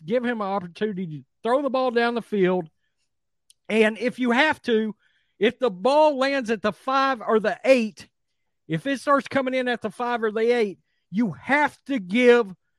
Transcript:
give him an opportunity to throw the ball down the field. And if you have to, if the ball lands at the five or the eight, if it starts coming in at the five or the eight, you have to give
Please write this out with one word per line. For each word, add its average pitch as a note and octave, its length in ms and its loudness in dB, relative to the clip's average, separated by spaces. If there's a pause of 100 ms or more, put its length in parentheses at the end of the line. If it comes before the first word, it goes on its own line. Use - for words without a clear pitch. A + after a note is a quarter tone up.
give A#3 200 -2
him A#3 160 -4
an G3+ 60 -4
opportunity F#3+ 600 -6
to D3 180 -12 (180)
throw B3+ 200 0
the C4+ 80 -2
ball B3+ 220 0
down A#3 220 0
the A3 80 -4
field. F#3 460 0 (1000)
And G#3+ 280 2
if A#3 220 -4
you B3 140 0
have D4 300 2
to, A3 320 0 (440)
if A3+ 200 0
the B3 120 0
ball C#4 480 2
lands C4+ 320 -2
at A3 120 -4
the G#3 100 0
five C4+ 520 -2
or A3 140 2
the F#3+ 260 -2
eight, A#3 440 2 (580)
if D#3+ 200 -4
it C#4 140 -2
starts C#4+ 280 0
coming C4 260 -2
in B3+ 140 -2
at A#3+ 140 -4
the G#3+ 80 -6
five A#3+ 320 -4
or A3 100 -2
the A3+ 200 0
eight, G#3+ 260 0 (340)
you G3+ 200 0
have C#4+ 440 -2 (100)
to C4+ 120 -4
give A3+ 540 2 (260)